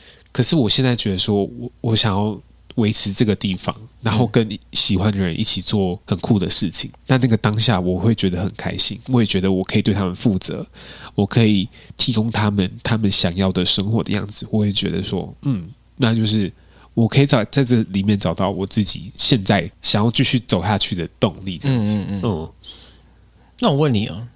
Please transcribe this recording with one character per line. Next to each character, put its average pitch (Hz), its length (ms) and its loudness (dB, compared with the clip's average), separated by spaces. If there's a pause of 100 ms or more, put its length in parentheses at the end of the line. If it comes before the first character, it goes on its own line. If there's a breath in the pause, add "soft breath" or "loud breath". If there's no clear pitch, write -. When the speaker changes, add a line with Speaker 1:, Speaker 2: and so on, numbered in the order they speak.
(320 loud breath)
Speaker 1:
可 - 100 0
是 170 140 2
我 120 120 2
现 131 140 2
在 127 140 2
觉 107 140 -2
得 95 80 -2
说 101 260 0
我， 120 260 -10 (120)
我 113 120 0
想 107 180 2
要 104 280 -2 (360)
维 110 140 2
持 101 220 0
这 120 120 2
个 104 120 2
地 98 180 -4
方， - 220 -6 (240)
然 110 160 -2
后 117 100 2
跟 107 320 0 (140)
喜 - 240 2
欢 101 160 2
的 98 60 -4
人 90 200 -2
一 107 60 0
起 - 160 0
做 92 460 -2
很 95 140 -2
酷 - 180 2
的 90 100 -2
事 - 220 0
情。 - 200 -4
Speaker 2:
嗯。 - 80 -20 (100)
Speaker 1:
那 131 100 4
那 123 100 2
个 110 80 2
当 107 240 0
下 110 180 2
我 90 200 0
会 107 160 2
觉 98 160 0
得 90 120 -4
很 92 140 -4
开 - 200 -8
心， - 220 -2 (100)
我 127 120 4
也 110 60 2
觉 92 160 0
得 98 100 2
我 92 100 0
可 - 160 -2
以 104 40 2
对 107 100 2
他 95 140 0
们 90 80 -4
负 98 240 0
责， - 280 -6 (480 loud breath)
我 101 120 2
可 117 180 4
以 101 240 2 (300 loud breath)
提 - 160 0
供 110 160 0
他 104 200 0
们， 98 200 0 (120)
他 - 140 0
们 110 140 0
想 90 260 0
要 95 160 2
的 90 100 0
生 95 280 0
活 113 120 0
的 - 80 -6
样 98 160 -4
子， - 240 -10
我 107 140 2
也 104 80 0
觉 98 180 -2
得 95 120 -4
说， 95 400 -6
嗯， 98 260 -4 (280)
那 113 180 2
就 113 100 2
是 104 280 0 (420 soft breath)
我 117 140 4
可 - 120 2
以 143 60 6
在， 123 240 2
在 139 140 2
这 117 200 4
里 95 180 -2
面 101 140 2
找 92 160 0
到 92 180 0
我 98 160 -4
自 104 180 -2
己 82 320 -6
现 - 260 2
在 95 260 2 (120)
想 104 240 2
要 117 60 2
继 127 120 2
续 131 180 2
走 95 220 0
下 104 140 0
去 - 180 -2
的 85 140 -6 (100)
动 - 160 0 (100)
力， 92 140 -8
这 139 100 -6
样 123 180 0
子。 104 80 0
Speaker 2:
嗯， 98 160 -4
嗯， 98 120 -6
嗯。 - 0 -
Speaker 1:
嗯。 90 300 -2 (1080 loud breath)
Speaker 2:
那 240 80 2
我 147 80 2
问 143 160 2
你 104 140 2
哦， 117 300 -10